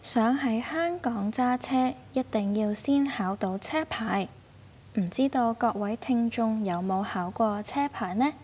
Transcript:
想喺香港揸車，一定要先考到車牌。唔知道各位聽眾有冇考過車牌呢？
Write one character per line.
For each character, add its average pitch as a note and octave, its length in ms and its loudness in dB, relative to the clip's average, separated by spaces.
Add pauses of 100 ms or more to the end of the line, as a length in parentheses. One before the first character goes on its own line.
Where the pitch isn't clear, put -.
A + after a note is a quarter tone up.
想 A#3+ 380 2
喺 A#3+ 240 0
香 E4+ 360 -2
港 A3 340 -2
揸 B3 240 2
車， B3+ 380 0 (180)
一 B3+ 120 0
定 G3+ 340 0
要 G#3+ 160 2
先 C#4 320 4
考 G3+ 280 -2
到 F#3+ 220 -2
車 D#4 300 -2
牌。 G3+ 420 -2 (720)
唔 F3 80 2
知 C4+ 220 2
道 A#3 240 2
各 A3+ 180 0
位 G#3 240 -2
聽 A#3 320 2
眾 A3 340 0
有 F#3+ 120 0
冇 F#3 280 0
考 F#3 280 -4
過 G#3 320 0
車 C#4+ 260 -2
牌 F#3 260 -6
呢？ C4+ 300 2